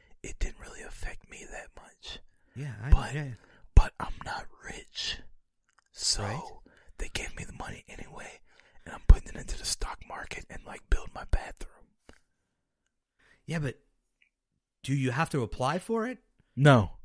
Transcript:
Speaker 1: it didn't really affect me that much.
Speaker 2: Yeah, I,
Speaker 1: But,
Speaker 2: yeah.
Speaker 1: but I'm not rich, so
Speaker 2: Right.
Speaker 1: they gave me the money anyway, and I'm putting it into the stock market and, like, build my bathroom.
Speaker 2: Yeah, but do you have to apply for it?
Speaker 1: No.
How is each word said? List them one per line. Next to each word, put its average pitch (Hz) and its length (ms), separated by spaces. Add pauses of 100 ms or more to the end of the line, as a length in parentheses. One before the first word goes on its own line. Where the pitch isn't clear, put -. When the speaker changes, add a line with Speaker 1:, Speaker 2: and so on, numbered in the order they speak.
(240)
Speaker 1:
it - 160
didn't - 220
really - 220
affect - 460
me - 220
that - 240
much. - 440 (360)
Speaker 2:
Yeah, 131 180 (100)
I, - 80
Speaker 1:
But, 123 240
Speaker 2:
yeah. 147 120 (480)
Speaker 1:
but - 240
I'm - 140 (100)
not - 220 (200)
rich, - 520 (720)
so - 320
Speaker 2:
Right. 110 180 (580)
Speaker 1:
they - 140
gave - 220
me - 100
the - 80
money - 360
anyway, - 500 (460)
and - 80
I'm - 140
putting - 220
it - 60
into - 220
the - 80
stock - 420
market - 420
and, - 160
like, - 240
build - 240
my - 180
bathroom. - 420 (1700)
Speaker 2:
Yeah, 160 140
but 143 200 (1040)
do 131 100
you 131 180
have 151 200
to 143 100
apply 127 380
for 226 280
it? 254 120 (360)
Speaker 1:
No. 127 360 (140)